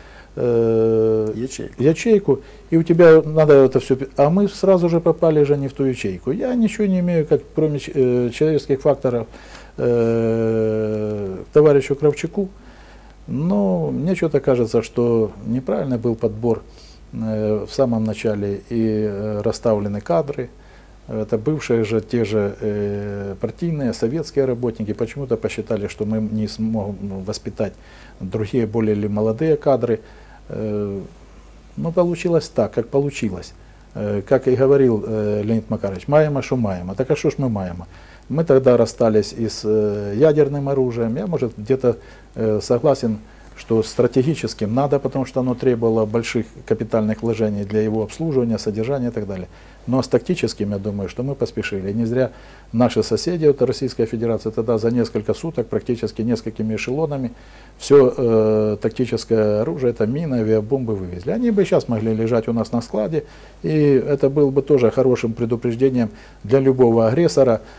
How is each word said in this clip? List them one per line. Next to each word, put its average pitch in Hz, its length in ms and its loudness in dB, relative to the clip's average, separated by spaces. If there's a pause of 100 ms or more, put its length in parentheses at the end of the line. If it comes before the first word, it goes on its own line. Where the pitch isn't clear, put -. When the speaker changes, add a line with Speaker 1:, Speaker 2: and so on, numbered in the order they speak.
(380)
Speaker 1:
э, 113 960 2
Speaker 2:
Ячейку. 117 480 -8
Speaker 1:
ячейку, 165 580 2 (300)
и 165 60 2
у 165 60 4
тебя 165 400 8
надо 156 300 4
это 135 280 6
все 131 160 0
пи-, 135 200 -6
а 147 140 4
мы 202 180 2
сразу 185 400 2
же 165 120 2
попали 160 440 2
же 143 120 2
не 139 120 -4
в 131 40 -14
ту 139 120 -2
ячейку. 123 460 -4
Я 247 240 -2
ничего 220 320 0
не 185 140 0
имею, 170 260 0
как, 151 160 2 (120)
кроме 156 240 0
ч-, - 160 -12
э, 123 360 2
человеческих 143 500 0
факторов, 123 460 0 (500)
э, 110 1600 0 (140)
к - 20 -20
товарищу 143 440 6
Кравчуку, 165 520 -2 (800)
но 180 640 -2
мне 139 240 -2
че-то 151 260 0
кажется, 120 420 2
что 117 480 0 (160)
неправильный 127 520 -2
был 113 160 0
подбор, 110 480 -2 (500)
э, 107 560 -2
в - 60 -16
самом 117 300 2
начале 101 560 -4 (100)
и, 110 400 0
э, 104 320 -6
расставлены 104 580 -2
кадры. 143 480 -2 (600)
Это 110 300 -4
бывшие 120 460 -2
же 107 180 -2
те 117 220 -2
же, 101 360 -2
э, 101 800 -6
партийные, 139 540 -4
советские 139 500 -2
работники 117 480 -4
почему-то 120 460 -4
посчитали, 104 500 -6
что - 160 -8
мы 110 160 -2
не 107 280 -4
сможем 101 760 -6
воспитать 101 480 -6 (480)
другие, 110 460 -2
более 107 280 0
или 104 140 -2
молодые 110 480 0
кадры. 120 440 0 (500)
Э, 104 500 -6 (760)
ну, 165 160 -6
получилось 170 600 0
так, 104 200 0
как 117 140 -2
получилось. 123 640 -4 (400)
Э, 104 260 -4
как - 280 0
и 123 60 4
говорил, 131 520 4
э, 104 380 -2
Леонид 110 260 -2
Макарович, 98 380 -6
«Маемо, 147 340 2
шо 135 140 -2
маемо». 95 380 -4
Так 131 160 -2
а 110 60 2
шо - 140 0
ж - 80 -2
мы 135 100 0
маемо? 90 380 -6 (420)
Мы 156 160 -2
тогда 131 320 4
расстались 110 560 2
и 113 160 -4
с, - 160 -12
э, 104 500 -2
ядерным 143 540 2
оружием. 120 480 -2
Я, 156 100 -6
может, 143 300 -4
где-то, 120 400 0 (380)
э, 107 280 0
согласен, 117 560 0 (380)
что 113 260 0
стратегическим 120 920 0
надо, 139 240 2
потому 131 260 -4
что - 160 -6
оно 127 140 0
требовало 113 520 0
больших 117 400 -2 (200)
капитальных 110 560 -2
вложений 107 420 -2
для 107 160 -2
его 110 220 0
обслуживания, 123 560 -2
содержания 120 500 -4
и - 20 -6
так 107 160 -6
далее. 92 220 -8 (400)
Но 127 140 0
с - 60 -6
тактическим, 110 640 0
я 101 60 -4
думаю, 101 300 -4
что - 140 -10
мы 139 120 -4
поспешили. 101 560 -6
И 101 40 -4
не 117 100 -2
зря 120 260 0 (420)
наши 117 300 2
соседи, 156 440 0
вот 143 160 4
Российская 123 440 -2
Федерация, 113 460 -4
тогда 117 240 0
за 113 140 0
несколько 110 440 -2
суток 160 320 -6
практически 113 540 -4
несколькими 110 540 -4
эшелонами 135 580 -4 (460)
все, 135 380 6
э, 107 640 2
тактическое 110 800 0
оружие, 131 300 -2
это 110 140 -2
мины, 135 340 -2
авиабомбы 110 540 0
вывезли. 90 360 -8
Они 233 200 0
бы 196 140 2
щас 170 240 0
могли 113 260 -2
лежать 113 340 0
у 120 40 0
нас 113 180 -2
на 120 120 -2
складе, 160 420 -4 (380)
и 165 80 -4 (360)
это 143 220 2
было 143 220 2
бы 139 100 0
тоже 131 300 4
хорошим 123 420 2
предупреждением 120 800 0 (340)
для 131 160 4
любого 123 480 4
агрессора, 135 540 4 (160)